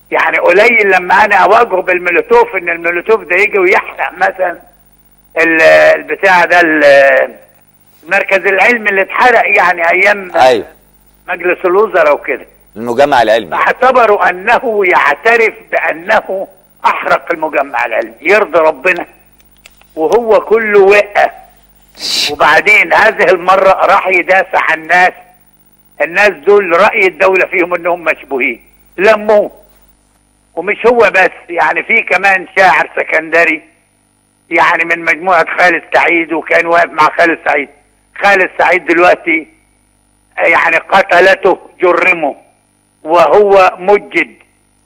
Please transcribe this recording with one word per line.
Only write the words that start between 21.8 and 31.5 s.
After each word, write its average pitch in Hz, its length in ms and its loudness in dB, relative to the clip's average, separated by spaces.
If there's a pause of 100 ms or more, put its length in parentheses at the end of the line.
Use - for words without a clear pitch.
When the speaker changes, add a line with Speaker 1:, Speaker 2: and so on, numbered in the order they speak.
Speaker 1:
وبعدين 165 600 0
هذه 202 300 2
المرة 185 640 2
راح 180 220 0
يدافع 185 520 0 (120)
عن 160 100 -6
الناس، 175 320 0 (880)
الناس 175 280 0
دول 175 520 0
رأي 214 260 2
الدولة 180 380 0
فيهم 175 280 -4
انهم 175 300 -6
مشبوهين، 135 600 -6 (340)
لموه. 208 540 0 (1040)
ومش 190 300 -6
هو 226 300 2
بس، 185 160 2 (180)
يعني 165 340 -2